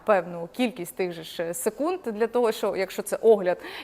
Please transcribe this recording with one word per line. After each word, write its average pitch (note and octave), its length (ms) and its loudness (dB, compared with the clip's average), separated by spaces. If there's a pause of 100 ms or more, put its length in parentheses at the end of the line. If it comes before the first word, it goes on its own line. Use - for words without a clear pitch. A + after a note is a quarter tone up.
певну F3 480 2
кількість F#3 440 -4
тих F3+ 160 -2
же E3 100 -12
ж, - 200 -8
е, E3+ 120 -4
секунд D4 520 -2
для A3 200 0
того, A3+ 260 2
що G#3+ 240 -2
якщо F#3+ 260 -2
це - 140 -4
огляд G3 420 4 (260)